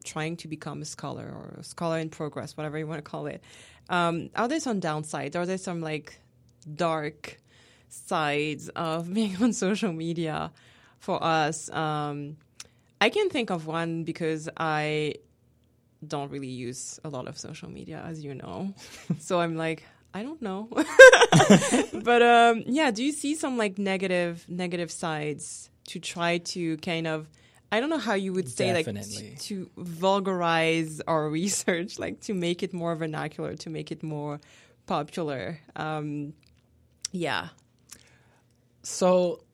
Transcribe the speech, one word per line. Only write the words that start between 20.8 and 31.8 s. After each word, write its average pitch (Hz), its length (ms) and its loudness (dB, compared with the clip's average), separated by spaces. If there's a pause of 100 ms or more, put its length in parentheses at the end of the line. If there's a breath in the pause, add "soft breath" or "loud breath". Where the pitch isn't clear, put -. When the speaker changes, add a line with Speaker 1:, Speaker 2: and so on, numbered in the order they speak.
Speaker 1:
But, 240 120 8
um, 233 440 8
yeah, 277 240 2
do 214 120 -2
you 285 100 0
see 294 220 -4
some, 285 220 -2
like, 208 220 0
negative, 180 720 -2
negative 175 420 -4
sides 151 800 -6 (160)
to - 120 -12
try 170 400 0
to 170 400 -4
kind 165 280 -2
of, 156 200 -4 (460 soft breath)
I 214 80 4
don't 277 100 0
know 320 80 0 (120)
how 214 40 2
you 196 200 0
would 180 160 -2
say, 185 240 0
like, 165 120 2
t-, 110 60 -4
Speaker 2:
Definitely. 104 440 -10 (120)
Speaker 1:
to 190 300 -8
vulgarize 165 1300 2
our 156 240 0
<laughs> 156 100 -2
research, 185 580 -2